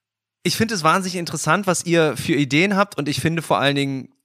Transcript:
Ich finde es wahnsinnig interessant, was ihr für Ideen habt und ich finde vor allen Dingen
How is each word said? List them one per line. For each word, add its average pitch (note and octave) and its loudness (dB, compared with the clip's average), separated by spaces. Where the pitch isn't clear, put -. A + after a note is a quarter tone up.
Ich - -2
finde A3+ 0
es F3 -4
wahnsinnig F3+ 2
interessant, E3+ -2
was F3 -2
ihr D#3+ 2
für - -2
Ideen D3 2
habt G3 0
und D3 -4
ich D3 -4
finde E3 -2
vor C#3 0
allen C#3 2
Dingen C#3 -4